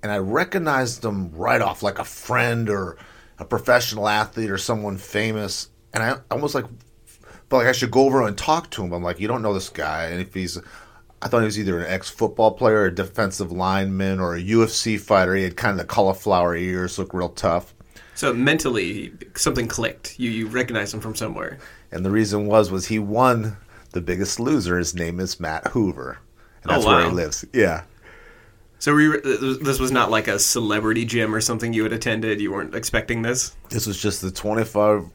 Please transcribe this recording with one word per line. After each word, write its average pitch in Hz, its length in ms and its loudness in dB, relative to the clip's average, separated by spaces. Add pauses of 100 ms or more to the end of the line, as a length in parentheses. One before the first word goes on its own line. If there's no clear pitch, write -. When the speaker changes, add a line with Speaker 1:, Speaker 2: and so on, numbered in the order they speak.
Speaker 1:
And 104 80 -4
I 104 60 0
recognized 131 880 0
him 95 260 -4
right 113 300 0
off, 98 220 -2
like 101 160 -2
a - 40 -6
friend 117 640 -2
or 95 280 -4 (420)
a - 60 -10
professional 117 640 2
athlete 107 420 0
or 98 80 -2
someone 104 400 -4
famous. 107 720 -4 (240)
And 110 100 -2
I 123 140 0 (120)
almost, 143 260 -2
like, 123 100 0 (400)
felt - 580 -2
like 120 40 6
I 131 40 6
should 123 200 0
go 135 140 8
over 135 220 4
and 101 100 -4
talk 165 340 0
to 107 120 -8
him. 87 80 -6
I'm 87 120 -4
like, 87 160 -4
"You 104 80 -4
don't 120 140 -2
know 104 120 2
this 95 160 -4
guy." 78 360 -4
And 87 140 -6
if 92 140 -8
he's, 90 240 -6 (640)
I - 60 -6
thought 120 120 2
he 110 60 4
was 107 140 -2
either 95 200 0
an 85 120 -4
ex-football 104 640 2
player, 110 320 4
a 90 100 0
defensive 95 560 -2
lineman, 95 680 0
or 87 140 0
a 87 80 -6
U 113 220 4
F 110 60 2
C 110 280 -2
fighter. 95 380 4
He 98 80 2
had 90 120 -4
kind 104 180 0
of 95 40 -2
the 85 160 -6
cauliflower 92 600 2
ears, 90 420 -4
looked 92 160 -6
real 90 160 -2
tough. - 460 -2 (400)
Speaker 2:
So 135 180 0
mentally, 120 800 0 (220)
something 127 320 -2
clicked. - 520 -6
You, 120 120 -2
you 110 160 -4
recognized 113 460 -2
him 107 60 -6
from 107 160 -8
somewhere. 110 440 -8 (320)
Speaker 1:
And 90 140 -4
the 95 60 2
reason 104 340 2
was, 104 260 6
was 95 160 -2
he 110 120 0
won 110 580 2 (340)
The 90 100 -2
Biggest 90 380 -2
Loser. 117 380 2
His 85 180 -2
name 85 240 -4
is 92 200 -4
Matt 80 280 -4
Hoover. 76 520 -2 (440)
And - 80 -4
Speaker 2:
Oh, 87 40 4
Speaker 1:
that's 107 100 2
where 120 160 6
he - 60 2
Speaker 2:
wow. 87 60 0
Speaker 1:
lives. 82 400 -4
Yeah. 87 300 4 (960)
Speaker 2:
So 147 160 2
we 151 120 6
were, 156 120 0
th-, 131 400 -2
this 139 200 0
was 127 120 0
not 117 200 2
like 110 160 2
a 101 120 0
celebrity 110 680 0
gym 110 300 0
or 110 60 0
something 113 320 -2
you 107 100 2
had 110 100 0
attended? 110 480 -2
You 95 100 -2
weren't 95 240 -6
expecting 113 460 -2
this? 123 340 -4 (140)
Speaker 1:
This 113 160 -4
was 101 160 -4
just 101 200 -2
the 92 100 -4
twenty-five 107 840 0